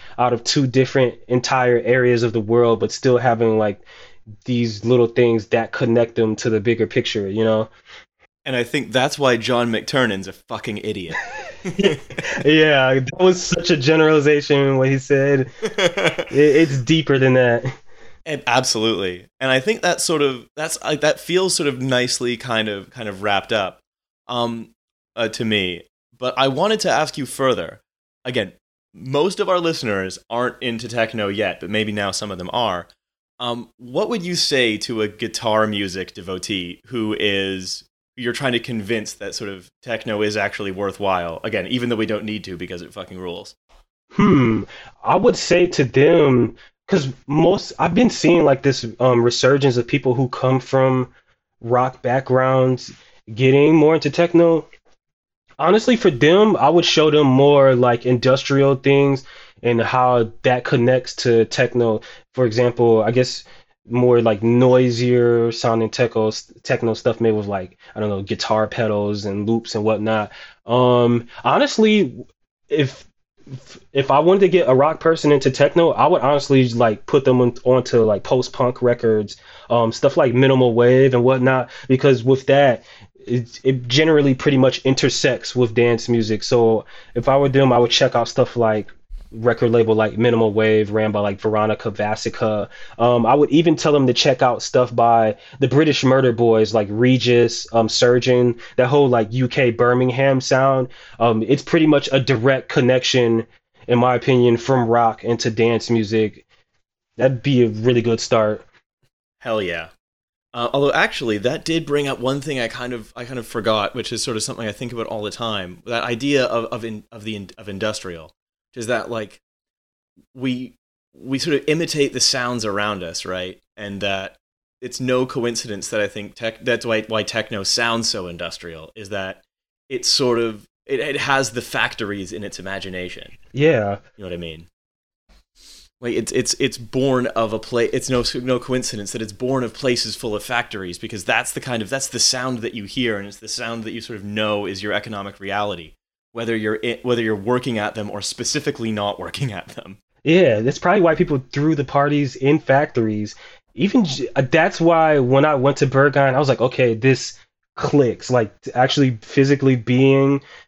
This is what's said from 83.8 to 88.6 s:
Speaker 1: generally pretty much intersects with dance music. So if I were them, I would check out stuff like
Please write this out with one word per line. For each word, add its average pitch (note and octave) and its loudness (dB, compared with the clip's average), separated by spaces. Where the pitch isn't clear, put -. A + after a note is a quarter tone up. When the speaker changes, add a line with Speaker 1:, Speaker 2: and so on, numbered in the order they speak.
Speaker 1:
generally D3 4
pretty C#3 0
much B2+ 2
intersects C3 -2
with A#2+ 0
dance A#2 2
music. A2 0
So A2+ 2
if A#2+ -4
I C3+ 4
were C#3+ 2
them, C3 4
I A#2+ 4
would A#2+ 4
check - 2
out A#2 0
stuff - -2
like A2 0